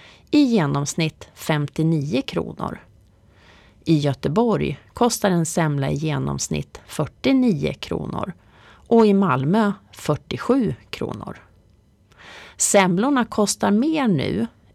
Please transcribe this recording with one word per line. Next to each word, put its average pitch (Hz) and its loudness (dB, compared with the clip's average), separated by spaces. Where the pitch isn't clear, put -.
i 302 4
genomsnitt 160 0
femtionio 156 -2
kronor. - -8
I 160 4
Göteborg 147 0
kostar 240 0
en 170 2
semla 147 0
i 151 -2
genomsnitt 143 -4
fyrtionio 214 0
kronor - -8
och 226 6
i 208 6
Malmö 196 2
fyrtiosju 180 -2
kronor. - -10
Semlorna 208 2
kostar 208 0
mer 277 0
nu 165 0